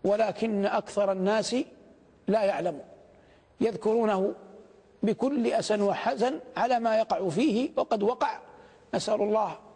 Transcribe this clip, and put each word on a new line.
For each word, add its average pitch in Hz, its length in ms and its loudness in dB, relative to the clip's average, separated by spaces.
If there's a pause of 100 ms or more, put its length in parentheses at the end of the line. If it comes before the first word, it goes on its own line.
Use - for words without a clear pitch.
ولكن 208 600 0
أكثر 202 460 0
الناس 202 440 0 (720)
لا 214 140 2
يعلمون. 170 420 -2 (760)
يذكرونه 214 720 2 (680)
بكل 240 440 0
أسى 214 360 0
وحزن 202 580 0 (160)
على 233 240 2
ما 220 180 2
يقع 214 300 0
فيه 190 480 0
وقد 226 260 0
وقع، 233 360 0 (560)
نسأل 214 280 0
الله 208 360 0 (180)